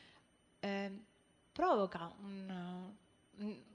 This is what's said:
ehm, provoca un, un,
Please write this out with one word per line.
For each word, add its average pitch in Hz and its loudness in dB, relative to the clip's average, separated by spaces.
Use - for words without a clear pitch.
ehm, 196 -2
provoca 190 4
un, 190 -6
un, 208 -4